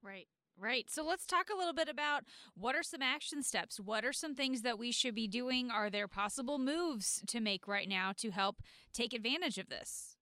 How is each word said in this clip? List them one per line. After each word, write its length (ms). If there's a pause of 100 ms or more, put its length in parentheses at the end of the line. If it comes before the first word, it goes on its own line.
Right, 260 (280)
right. 320
So 140
let's 240
talk 240
a 60
little 160
bit 160
about 340 (320)
what 220
are 80
some 180
action 400
steps? 380
What 240
are 80
some 240
things 260
that 160
we 140
should 240
be 100
doing? 460
Are 180
there 160
possible 540
moves 640
to 140
make 260
right 220
now 240
to 180
help 320 (300)
take 200
advantage 460
of 100
this? 540